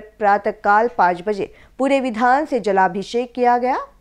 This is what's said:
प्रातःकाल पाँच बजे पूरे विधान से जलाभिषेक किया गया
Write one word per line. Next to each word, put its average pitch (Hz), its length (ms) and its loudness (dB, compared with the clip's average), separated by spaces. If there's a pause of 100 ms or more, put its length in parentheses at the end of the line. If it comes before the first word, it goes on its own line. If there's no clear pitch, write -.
(180)
प्रातःकाल 208 800 0
पाँच 180 280 2
बजे 202 260 -4 (260)
पूरे 277 220 2
विधान 254 460 0
से 247 140 -2
जलाभिषेक 190 720 -2
किया 240 240 2
गया 254 200 -2 (220)